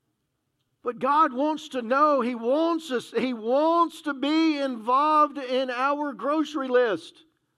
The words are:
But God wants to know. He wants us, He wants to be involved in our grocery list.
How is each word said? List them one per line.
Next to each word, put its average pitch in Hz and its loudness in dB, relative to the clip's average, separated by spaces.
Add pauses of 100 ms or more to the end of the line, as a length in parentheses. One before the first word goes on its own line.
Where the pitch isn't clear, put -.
(840)
But 233 -8
God 285 2
wants 302 -2
to 254 -6
know. 277 2
He 240 -2
wants 320 -2
us, 233 -6
He 247 -2
wants 302 0
to 285 -4
be 302 2
involved 277 2
in 262 -2
our 277 -2
grocery 294 -2
list. 247 0 (340)